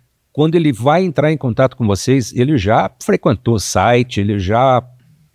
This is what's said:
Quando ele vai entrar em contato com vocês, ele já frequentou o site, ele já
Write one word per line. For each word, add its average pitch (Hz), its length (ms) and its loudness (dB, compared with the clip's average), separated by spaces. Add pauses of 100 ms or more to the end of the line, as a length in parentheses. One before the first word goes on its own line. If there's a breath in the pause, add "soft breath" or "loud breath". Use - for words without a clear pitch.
(340 soft breath)
Quando 160 220 0
ele 156 180 2
vai 143 320 0
entrar 151 260 0
em 156 60 -2
contato 131 400 -2
com 120 80 -2
vocês, 113 500 0
ele 135 220 0
já 113 320 0 (100)
frequentou 151 560 0
o 101 40 -2
site, 120 600 0
ele 101 200 -2
já 117 440 0 (520)